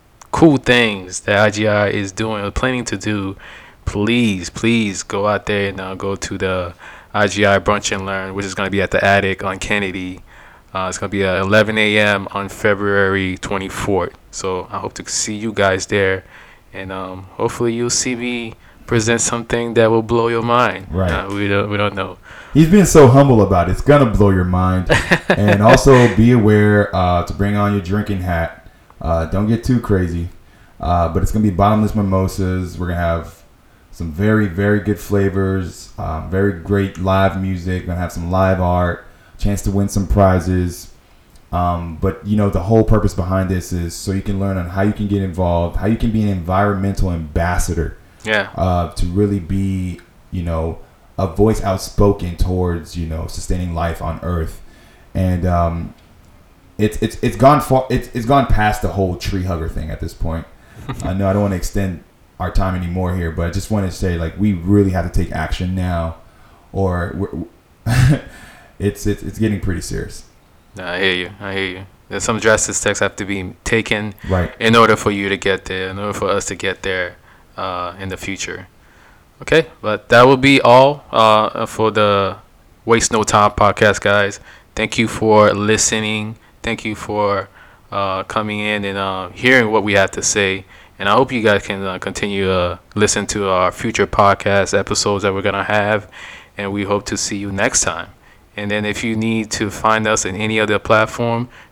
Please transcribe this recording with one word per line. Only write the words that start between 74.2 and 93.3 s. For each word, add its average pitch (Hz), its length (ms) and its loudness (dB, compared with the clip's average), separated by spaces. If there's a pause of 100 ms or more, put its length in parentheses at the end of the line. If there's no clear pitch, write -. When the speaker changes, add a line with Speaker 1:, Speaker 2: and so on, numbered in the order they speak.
Speaker 2:
Right. 90 320 -2
Speaker 1:
in 113 160 4
order 110 200 6
for 104 160 -2
you 98 180 -2
to 98 80 -2
get 95 280 -2
there, 95 240 -6
in 95 100 -10
order 101 140 -6
for 98 160 -4
us 98 160 0
to 98 100 -8
get 92 260 -6
there, 92 360 -6 (380)
uh, 90 440 -8
in 95 100 -10
the 92 80 -8
future. 92 500 -10 (720)
Okay, 156 260 2 (140)
but 107 280 -4
that 120 140 8
will 135 140 8
be 135 240 6
all, 135 500 6
uh, 110 560 2
for 110 240 -2
the 101 460 2 (480)
Waste 113 260 2
No 110 120 2
Time 104 280 4
podcast, 104 500 2
guys. 101 380 0 (340)
Thank 110 240 -4
you 113 100 0
for 107 460 4
listening. 107 840 -2 (260)
Thank 113 220 -8
you 110 100 -6
for, 101 540 -4 (420)
uh, 98 320 -4
coming 107 360 -4
in 104 260 -4
and, 98 120 -6
uh, 95 320 -6
hearing 117 420 2
what 107 120 2
we 104 100 0
have 98 180 4
to 87 120 -8
say. 95 420 -2 (320)
And 98 100 -4
I 101 60 4
hope 131 180 2
you 123 100 -2
guys 104 260 2
can, 98 160 -6
uh, 92 160 -6
continue 98 460 -4
to, 95 60 0
uh, 87 260 -2 (180)
listen 104 320 0
to 101 220 -2